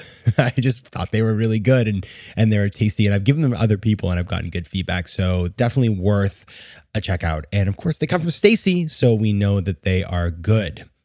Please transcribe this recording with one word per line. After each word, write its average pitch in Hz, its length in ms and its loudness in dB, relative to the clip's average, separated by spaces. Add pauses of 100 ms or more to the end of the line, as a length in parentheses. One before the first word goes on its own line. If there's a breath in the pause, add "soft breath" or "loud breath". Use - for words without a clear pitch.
(140)
<laughs> - 240 0
I 123 120 2
just 127 380 -2
thought - 240 -8
they 110 100 0
were 110 120 0
really 110 260 0
good 123 260 2
and, 101 180 -2 (320 loud breath)
and 110 160 4
they're 104 160 2
tasty. 107 380 0
And 101 80 2
I've 101 80 0
given 143 200 2
them 131 100 2
to - 80 -4
other 107 180 2
people 104 320 0
and 90 80 0
I've 87 80 -2
gotten 85 240 -4
good 85 160 -6
feedback. 90 400 -4
So 90 420 0
definitely 117 520 0
worth 98 440 0 (520 loud breath)
a 110 40 -4
check 92 220 -4
out. 78 300 -4
And 98 160 0
of 98 80 -2
course, 165 220 -4
they 165 100 -2
come 175 120 0
from 165 100 -2
Stacy, 185 580 2
so 120 260 2
we 107 180 2
know 101 280 0
that 87 220 -4
they 92 200 0
are 87 300 -2
good. 87 580 -2 (140)